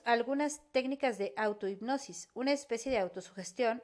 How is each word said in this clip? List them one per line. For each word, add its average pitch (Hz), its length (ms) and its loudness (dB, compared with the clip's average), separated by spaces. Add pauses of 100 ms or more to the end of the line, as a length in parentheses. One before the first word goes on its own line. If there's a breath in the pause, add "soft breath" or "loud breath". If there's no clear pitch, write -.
algunas 262 560 2 (100)
técnicas 262 460 0
de 202 180 -2
autohipnosis, 208 1000 -2
una 254 160 2
especie 269 400 -2
de 233 80 4
autosugestión 196 840 -2